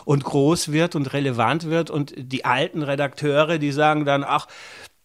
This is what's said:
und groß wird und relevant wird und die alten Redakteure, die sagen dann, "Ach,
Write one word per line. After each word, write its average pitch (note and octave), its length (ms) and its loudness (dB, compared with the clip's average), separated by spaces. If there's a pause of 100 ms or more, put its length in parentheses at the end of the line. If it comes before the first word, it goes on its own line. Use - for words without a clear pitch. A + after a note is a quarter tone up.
und C#3+ 220 2
groß D3+ 480 2
wird E3 220 0
und D3 180 -2
relevant C#3 560 0
wird D#3+ 200 0
und C#3+ 280 -4
die C3 260 -8
alten C3+ 400 0
Redakteure, D3 760 0
die D3 140 0
sagen D3+ 320 2
dann, C#3 240 2
"Ach, C#3+ 200 0 (580)